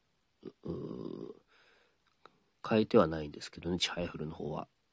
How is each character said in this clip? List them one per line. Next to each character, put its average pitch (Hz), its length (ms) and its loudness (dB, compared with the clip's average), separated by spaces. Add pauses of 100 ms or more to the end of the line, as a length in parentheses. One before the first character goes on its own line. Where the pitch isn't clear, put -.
(640)
う - 60 -6
ー、 - 2000 -12
変 110 120 6
え 110 60 2
て 117 120 8
は 90 80 10
な 80 160 -2
い 76 60 -6
ん 76 40 -10
で - 80 -14
す - 100 -12
け - 100 -16
ど 85 100 -4
ね、 90 80 2
ち - 100 0
は - 120 -6
や 87 80 -2
ふ 82 100 -10
る 78 80 -6
の 78 80 -8
方 76 180 -6
は。 - 160 -8 (240)